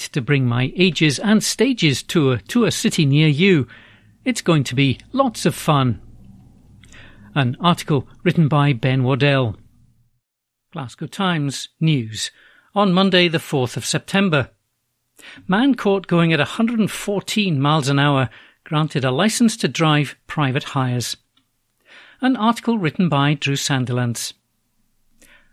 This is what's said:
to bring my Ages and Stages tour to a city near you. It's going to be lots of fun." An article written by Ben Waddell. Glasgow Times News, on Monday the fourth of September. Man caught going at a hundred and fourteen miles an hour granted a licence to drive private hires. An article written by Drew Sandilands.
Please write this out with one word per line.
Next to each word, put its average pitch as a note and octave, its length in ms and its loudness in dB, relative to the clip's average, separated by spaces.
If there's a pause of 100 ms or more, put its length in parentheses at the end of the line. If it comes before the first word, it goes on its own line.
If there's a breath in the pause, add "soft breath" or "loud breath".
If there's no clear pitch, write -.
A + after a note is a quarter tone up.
(120)
to D3+ 100 -2
bring C3+ 240 0
my B2 300 0
Ages E3 420 2
and G#3+ 240 2
Stages G#3+ 600 0
tour C3+ 340 0 (120)
to A#3+ 160 2
a D#3+ 60 0
city - 340 0
near D3 240 4
you. D#3 380 2 (580 loud breath)
It's B3 160 -2
going D#3 240 0
to B2+ 100 -8
be C3+ 240 0 (140)
lots B3+ 320 -2
of F3+ 100 0
fun." C3+ 460 0 (1300 loud breath)
An C3 280 0
article E3 440 0 (160 soft breath)
written E3 280 2
by C#3+ 240 2
Ben C3 300 0
Waddell. C3 540 0 (1160)
Glasgow C#3+ 340 -10
Times D#3+ 600 -4 (100)
News, B2 520 -2 (440 soft breath)
on G3+ 160 2
Monday F3+ 380 4
the D#3+ 100 -2
fourth C3 380 -2
of A#2+ 80 -8
September. E3 640 0 (960 loud breath)
Man A#3 280 2
caught G3 320 -2
going E3+ 260 2
at D3+ 80 0
a - 160 -4
hundred A3+ 240 0
and F#3 100 0
fourteen F#3+ 680 -4
miles D3 260 0
an C#3 100 0
hour C#3 320 2 (360 loud breath)
granted D3+ 400 -2
a C3 60 0
licence G#3+ 440 0
to - 140 -4
drive D3 480 0 (100)
private C3+ 480 -4
hires. B2 400 -2 (1080 loud breath)
An C4 140 0
article A3+ 400 0
written F3 320 0
by C#3+ 240 2
Drew C#3+ 220 -2
Sandilands. B2 800 -4 (1200 soft breath)